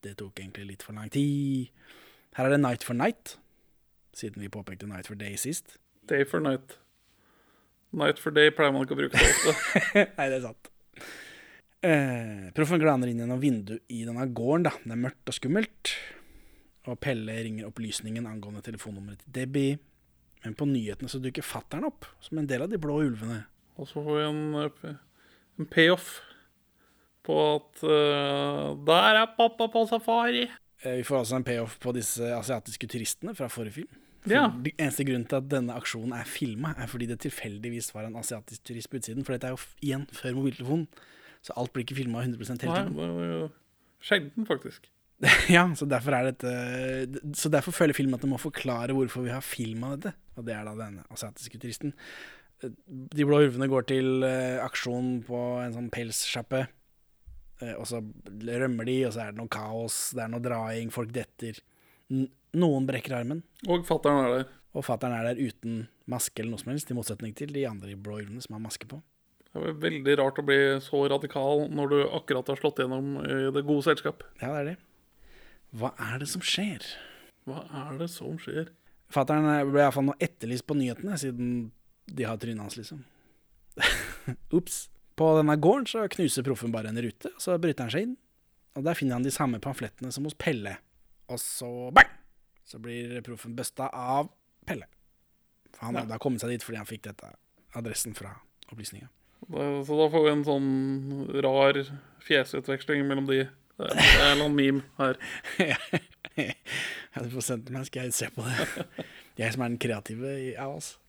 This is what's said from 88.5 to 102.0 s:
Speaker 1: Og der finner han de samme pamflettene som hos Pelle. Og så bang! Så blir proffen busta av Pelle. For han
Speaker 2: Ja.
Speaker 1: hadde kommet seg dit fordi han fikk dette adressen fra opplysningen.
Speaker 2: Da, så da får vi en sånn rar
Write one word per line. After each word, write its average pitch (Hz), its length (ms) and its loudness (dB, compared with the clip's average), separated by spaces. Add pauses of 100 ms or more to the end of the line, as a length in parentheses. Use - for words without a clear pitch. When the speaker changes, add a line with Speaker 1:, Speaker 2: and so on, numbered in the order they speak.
Speaker 1:
Og 139 100 -4
der 165 100 2
finner 127 220 0
han 127 80 0
de 139 80 0
samme 127 260 0
pamflettene 127 540 -8
som 139 140 -4
hos 147 100 -8
Pelle. 104 380 -2 (540)
Og 123 120 -6
så - 300 -6 (200)
bang! - 200 10 (560)
Så - 120 -16
blir 120 440 -8
proffen 117 340 -10
busta 131 320 -4
av 131 400 0 (380)
Pelle. 120 180 -6 (880)
For - 140 -12
han 120 80 -4
Speaker 2:
Ja. 127 80 -2
Speaker 1:
hadde 110 160 -8
kommet 127 220 -2
seg 120 100 -4
dit 120 120 -6
fordi 117 140 -10
han 107 80 -10
fikk - 180 -12
dette - 280 -16 (440)
adressen 113 400 -6
fra 98 200 -14 (360)
opplysningen. 107 380 -14 (320)
Speaker 2:
Da, 147 240 -4 (180)
så 147 120 -2
da 156 140 8
får 156 160 6
vi 151 60 8
en 147 120 4
sånn 139 1000 0
rar 139 360 8 (480)